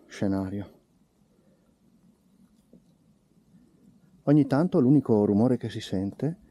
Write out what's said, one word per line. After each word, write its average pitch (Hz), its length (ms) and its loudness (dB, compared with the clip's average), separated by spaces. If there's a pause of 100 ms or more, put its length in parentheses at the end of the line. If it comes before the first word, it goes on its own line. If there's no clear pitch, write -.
scenario. 98 640 -6 (3500)
Ogni 143 240 4
tanto 165 320 0
l'unico 123 440 4
rumore 110 340 2
che 113 120 -10
si 110 100 -12
sente 101 600 -6 (100)